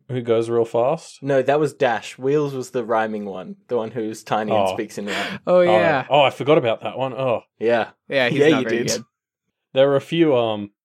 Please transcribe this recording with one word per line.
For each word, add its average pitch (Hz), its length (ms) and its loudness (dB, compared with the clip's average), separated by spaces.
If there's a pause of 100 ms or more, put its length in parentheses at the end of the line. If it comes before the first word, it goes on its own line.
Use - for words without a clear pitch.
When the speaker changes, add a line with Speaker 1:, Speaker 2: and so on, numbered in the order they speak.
(140)
Speaker 1:
who 127 80 -4
goes 113 260 0
real 117 160 2
fast? 123 600 -4
Speaker 2:
No, 135 180 2
that 135 180 2
was 147 140 0
Dash. 117 460 -2
Wheels 139 340 0
was 127 160 -8
the 123 160 -6
rhyming 110 400 -2
one, 92 300 -12 (120)
the 123 100 -2
one 110 120 -4
who's 110 340 -8
tiny 110 280 -4
and 101 180 2
Speaker 1:
Oh. 95 40 -2
Speaker 2:
speaks 107 260 -8
in 101 80 -8
rhyme. 98 400 -8
Speaker 3:
Oh, 180 100 4
Speaker 1:
Oh, 180 40 6
Speaker 3:
yeah. 165 460 2
Speaker 1:
oh, 143 140 4
I 127 80 6
forgot 135 300 2
about 113 240 0
that 110 160 -8
one. 131 140 -4
Oh. 120 280 -2 (160)
Speaker 2:
Yeah. 113 320 0 (180)
Speaker 3:
Yeah, 131 220 0
he's 135 100 0
Speaker 2:
Yeah, 147 100 6
Speaker 3:
not 135 140 2
Speaker 2:
you 113 60 -6
Speaker 3:
very 117 140 -2
Speaker 2:
did. - 40 -6 (100)
Speaker 3:
good. 113 60 -14 (720)
Speaker 1:
There 135 180 4
are 139 40 4
a 135 60 0
few, 160 360 2
um, 107 320 -2 (160)